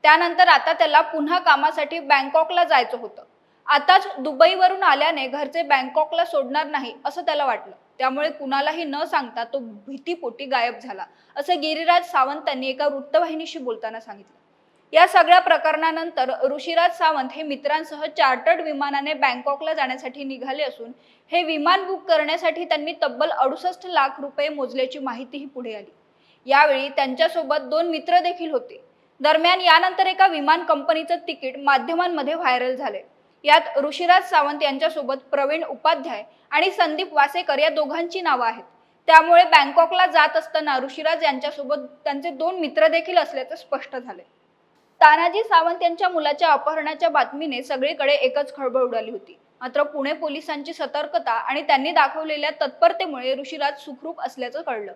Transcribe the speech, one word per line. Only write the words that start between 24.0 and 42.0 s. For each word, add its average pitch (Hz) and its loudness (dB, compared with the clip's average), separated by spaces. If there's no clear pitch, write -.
रुपये 285 -6
मोजल्याची 262 -6
माहितीही 269 -10
पुढे 240 -12
आली. 202 -16
यावेळी 277 4
त्यांच्यासोबत 294 -2
दोन 302 -2
मित्र 339 0
देखील 349 -4
होते. - -6
दरम्यान 320 2
यानंतर 359 4
एका 381 4
विमान 311 0
कंपनीचं 320 0
तिकीट 285 -10
माध्यमांमध्ये 294 0
व्हायरल 254 0
झालंय. 220 -8
यात 302 2
ऋषीराज 349 2
सावंत 294 2
यांच्यासोबत 277 -2
प्रवीण 294 0
उपाध्याय 294 -4
आणि 330 2
संदीप 330 -2
वासेकर 285 2
या 311 4
दोघांची 311 -4
नावं 262 0
आहेत. 226 -6
त्यामुळे 330 10
बँकॉकला 330 4
जात 311 4
असताना 302 -2
ऋषीराज 311 -2
यांच्यासोबत 285 -2